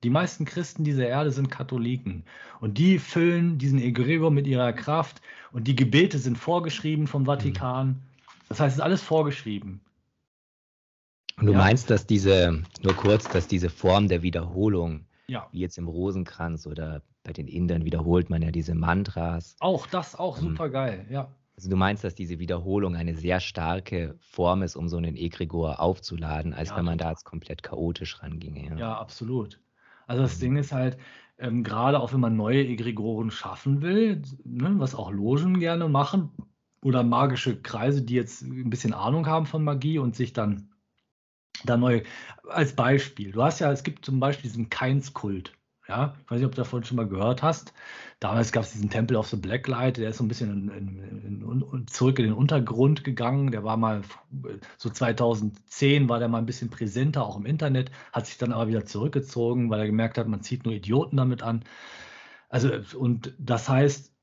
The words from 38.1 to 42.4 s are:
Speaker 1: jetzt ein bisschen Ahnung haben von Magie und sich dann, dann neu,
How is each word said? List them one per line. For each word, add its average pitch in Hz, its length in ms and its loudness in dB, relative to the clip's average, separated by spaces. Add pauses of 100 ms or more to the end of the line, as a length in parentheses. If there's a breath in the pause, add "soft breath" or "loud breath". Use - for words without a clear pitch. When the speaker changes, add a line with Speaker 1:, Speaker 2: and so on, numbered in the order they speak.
Speaker 1:
jetzt 120 260 -2
ein 127 280 -6
bisschen 110 240 -2
Ahnung 143 340 0
haben 160 180 2
von 156 180 -2
Magie 147 360 0
und 120 160 0
sich 123 180 -2
dann, 104 340 -2 (960)
dann 120 160 2
neu, 120 220 4 (480 loud breath)